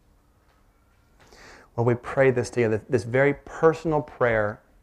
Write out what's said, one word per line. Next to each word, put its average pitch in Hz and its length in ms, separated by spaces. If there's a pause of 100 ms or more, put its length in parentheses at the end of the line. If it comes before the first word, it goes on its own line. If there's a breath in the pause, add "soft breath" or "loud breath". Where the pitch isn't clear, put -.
(1700 soft breath)
Well, 120 100
we 123 100
pray 135 360
this 120 180
together, 110 400
this 120 160
very 135 300
personal 156 680
prayer 110 600 (220)